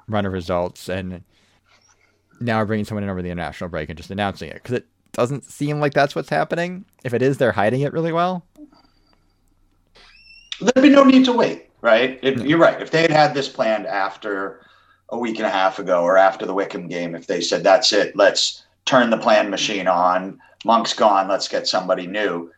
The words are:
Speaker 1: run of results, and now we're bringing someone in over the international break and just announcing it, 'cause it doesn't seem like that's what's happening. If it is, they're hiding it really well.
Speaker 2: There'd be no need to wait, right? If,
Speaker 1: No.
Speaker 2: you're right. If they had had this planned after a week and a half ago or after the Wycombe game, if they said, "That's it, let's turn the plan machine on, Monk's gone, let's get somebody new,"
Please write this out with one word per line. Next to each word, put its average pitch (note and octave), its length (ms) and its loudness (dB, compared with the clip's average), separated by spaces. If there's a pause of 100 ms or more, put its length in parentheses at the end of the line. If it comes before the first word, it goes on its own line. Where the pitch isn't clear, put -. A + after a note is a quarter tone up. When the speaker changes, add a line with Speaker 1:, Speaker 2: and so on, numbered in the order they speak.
Speaker 1:
run G#2 200 -4
of F#2 80 -6
results, F2+ 560 -6
and F2+ 320 -8 (1160)
now A#2 180 -2
we're A2 80 0
bringing G#2 180 -4
someone G#2 200 -8
in G2 40 -6
over F#2 140 -6
the F2+ 80 -8
international F2 400 -8
break D#2 180 -8
and D#2+ 80 -12
just D#2+ 140 -16
announcing G2 400 -6
it, - 140 -18
'cause A#2+ 80 -10
it - 140 -6 (260)
doesn't B2 320 -2
seem D3 340 -6
like D3 160 -2
that's C#3+ 220 2
what's D3+ 140 -6
happening. E3+ 540 -4 (200)
If A#2+ 100 -4
it A2+ 80 0
is, C3+ 160 2
they're A#2 140 2
hiding G#2+ 300 0
it C#3+ 100 -4
really E3 200 -4
well. F3 320 -4 (2250)
Speaker 2:
There'd B3 220 2
be C#4+ 60 10
no C#4 160 8
need C4 220 8
to B3 60 2
wait, - 380 -2 (100)
right? A#2 420 2
If, B2+ 160 0
Speaker 1:
No. A2+ 60 -6
Speaker 2:
you're D#3 140 2
right. - 240 4
If - 80 -12
they D#3+ 120 2
had E3 100 2
had D3 220 4
this C3+ 140 -4
planned A2 380 -2
after G2 760 -6 (500)
a A#2 80 -8
week A2 180 -4
and A2 100 -2
a G2 40 -2
half F#2+ 280 0
ago F2+ 240 0
or F2+ 140 4
after F#2+ 280 4
the F#2+ 100 -6
Wycombe F#2 340 -6
game, F2 260 -6
if F2 140 -12
they F2 120 -2
said, F2 220 -2
"That's F#2+ 300 4
it, G2+ 240 0
let's - 480 2 (200)
turn B2 260 2
the A2 80 0
plan G#2+ 300 2
machine G2 380 -4
on, F#2 540 0 (240)
Monk's A2+ 280 0
gone, G2 360 2
let's F#2+ 200 -2
get F2+ 200 -6
somebody F#2 400 -2
new," F#2 500 -6